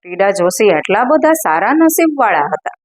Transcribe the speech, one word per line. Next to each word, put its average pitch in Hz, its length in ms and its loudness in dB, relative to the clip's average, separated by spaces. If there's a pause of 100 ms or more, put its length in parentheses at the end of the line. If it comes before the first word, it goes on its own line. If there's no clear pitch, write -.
ટીડા 180 280 -2
જોશી 196 400 0
આટલા 185 340 0
બધા 302 280 2
સારા 196 420 0
નસીબવાળા 311 640 2
હતા. 175 480 -6